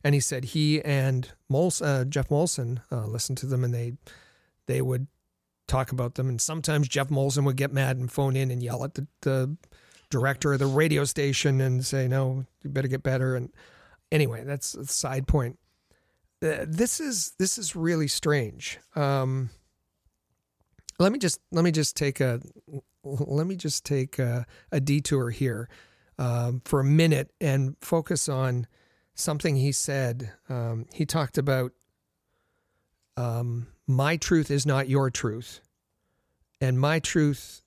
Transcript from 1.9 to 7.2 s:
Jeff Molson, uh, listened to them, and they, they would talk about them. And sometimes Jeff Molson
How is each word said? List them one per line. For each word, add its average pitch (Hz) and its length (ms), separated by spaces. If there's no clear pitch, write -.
Jeff 139 200
Molson, 131 520
uh, 120 140
listened 113 340
to 127 80
them, 127 180
and 120 100
they, 120 200
they 131 140
would 127 280
talk 131 260
about 123 220
them. 131 140
And 120 120
sometimes 151 480
Jeff 139 200
Molson 139 360